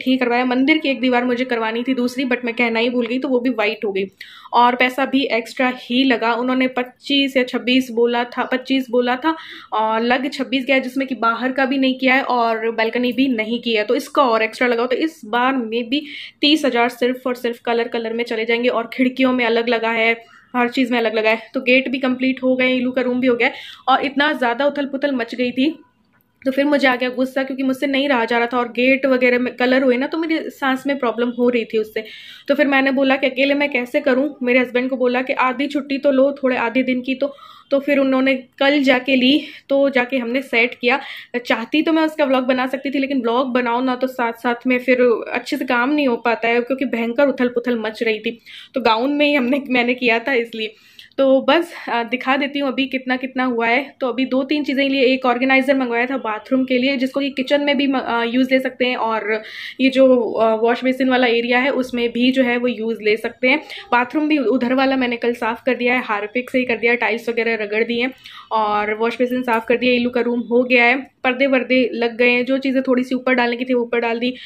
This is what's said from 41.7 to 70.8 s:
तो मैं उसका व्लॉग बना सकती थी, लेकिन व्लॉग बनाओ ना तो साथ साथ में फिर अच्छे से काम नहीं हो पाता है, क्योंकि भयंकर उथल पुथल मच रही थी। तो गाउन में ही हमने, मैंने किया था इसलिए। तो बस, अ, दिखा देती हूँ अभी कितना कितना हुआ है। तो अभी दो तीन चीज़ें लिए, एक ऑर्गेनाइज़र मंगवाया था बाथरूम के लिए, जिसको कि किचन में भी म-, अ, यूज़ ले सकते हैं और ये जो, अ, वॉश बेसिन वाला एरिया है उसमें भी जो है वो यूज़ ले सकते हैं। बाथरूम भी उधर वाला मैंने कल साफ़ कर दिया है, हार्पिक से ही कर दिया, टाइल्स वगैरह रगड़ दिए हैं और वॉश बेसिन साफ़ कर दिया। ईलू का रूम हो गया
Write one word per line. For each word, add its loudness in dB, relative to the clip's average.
तो 0
मैं 2
उसका 0
व्लॉग 2
बना 0
सकती -6
थी, -2
लेकिन -2
व्लॉग 0
बनाओ 0
ना 0
तो -4
साथ -4
साथ -4
में 2
फिर 2
अच्छे -4
से -6
काम 0
नहीं 2
हो 2
पाता -2
है, 2
क्योंकि -2
भयंकर 0
उथल 0
पुथल -2
मच -6
रही 0
थी। -8
तो -2
गाउन 2
में 4
ही 4
हमने, 2
मैंने 2
किया 2
था -2
इसलिए। -4
तो 4
बस, 2
अ, -2
दिखा -2
देती -4
हूँ -2
अभी -2
कितना -4
कितना -6
हुआ -2
है। -2
तो -2
अभी -2
दो 0
तीन -2
चीज़ें 0
लिए, 0
एक 2
ऑर्गेनाइज़र 2
मंगवाया -2
था -4
बाथरूम -2
के 0
लिए, 0
जिसको -2
कि -2
किचन 0
में 2
भी 0
म-, 0
अ, -2
यूज़ 2
ले 4
सकते -2
हैं -2
और -2
ये 4
जो, 6
अ, 2
वॉश 0
बेसिन 0
वाला 4
एरिया 2
है 2
उसमें -2
भी 2
जो 2
है 2
वो -2
यूज़ -4
ले 0
सकते -4
हैं। 2
बाथरूम 0
भी 2
उधर 0
वाला 2
मैंने -2
कल -2
साफ़ -6
कर 2
दिया 0
है, 0
हार्पिक -4
से 0
ही 0
कर -2
दिया, 2
टाइल्स -4
वगैरह -2
रगड़ -2
दिए -2
हैं -4
और 0
वॉश -2
बेसिन 0
साफ़ 0
कर 2
दिया। 2
ईलू 0
का -2
रूम -2
हो 2
गया 4